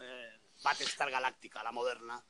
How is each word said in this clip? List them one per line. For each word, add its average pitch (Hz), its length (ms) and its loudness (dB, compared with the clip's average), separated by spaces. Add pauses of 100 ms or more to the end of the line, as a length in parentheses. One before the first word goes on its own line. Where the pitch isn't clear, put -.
eh, 123 280 -10 (340)
Battlestar 143 480 4
Galactica, 127 520 0
la 117 80 -2
moderna, 120 580 -2